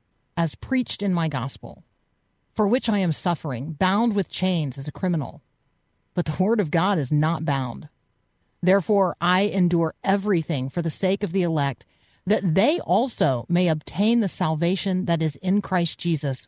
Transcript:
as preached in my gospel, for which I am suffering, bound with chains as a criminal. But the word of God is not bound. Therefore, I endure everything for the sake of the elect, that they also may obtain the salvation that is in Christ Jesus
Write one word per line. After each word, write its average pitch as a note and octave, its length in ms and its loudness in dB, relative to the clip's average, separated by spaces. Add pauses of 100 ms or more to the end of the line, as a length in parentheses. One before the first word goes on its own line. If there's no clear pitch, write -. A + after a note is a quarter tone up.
(360)
as E3+ 180 0
preached - 480 -4
in G3 100 0
my E3+ 160 0
gospel, C3 540 -8 (720)
for G#3+ 140 2
which A#3+ 200 0
I G#3 100 2
am F3+ 140 2
suffering, D3+ 600 -4
bound G3+ 420 2
with G3 160 -2
chains E3 480 -2
as C#3 80 -8
a D3 60 -8
criminal. E3 500 -4 (720)
But F3 120 -2
the D3+ 140 -2
word A3 200 2
of D#3+ 100 0
God F3 280 2
is C3 120 -2
not D#3 340 0
bound. C3+ 440 -2 (760)
Therefore, F#3+ 580 2
I F3+ 220 2
endure F3 600 2
everything F3+ 680 0
for F3 120 -4
the E3 60 0
sake F#3+ 360 -2
of E3 80 -4
the F#3 100 0
elect, D3+ 420 -2 (400)
that F#3 300 2
they B3+ 240 4
also F3 720 0
may F3 180 2
obtain G3 540 0
the G3+ 80 0
salvation F3+ 800 -2
that E3+ 140 0
is D#3+ 220 0
in F#3+ 180 2
Christ F3 380 -2
Jesus D3+ 500 -2